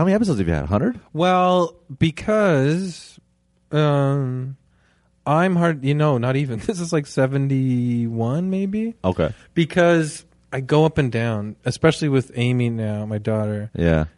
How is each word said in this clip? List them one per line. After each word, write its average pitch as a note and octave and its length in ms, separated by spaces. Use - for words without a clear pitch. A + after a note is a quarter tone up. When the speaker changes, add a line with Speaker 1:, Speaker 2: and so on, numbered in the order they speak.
Speaker 1:
many F#3+ 80
episodes A2+ 260
have F2 80
you E2 60
had? C#2+ 120
Hundred? D3 320
Speaker 2:
Well, F3+ 640
because, E3+ 1200
um, C#3 840
I'm F3 320
hard, E3 260
you C#3 100
know, D3+ 240
not B2+ 200
even. B2+ 220
<laughs> - 0
This F3+ 200
is, E3+ 140
like, D3 120
seventy-one, C3 1400
maybe? G3+ 540
Speaker 1:
Okay. F3 300
Speaker 2:
Because E3+ 720
I C3 80
go D3 240
up D#3 120
and C3 140
down, A2 540
especially D#3 420
with C3+ 280
Amy B2 340
now, G#2+ 360
my G#2+ 120
daughter. G#2+ 580
Speaker 1:
Yeah. D#2+ 300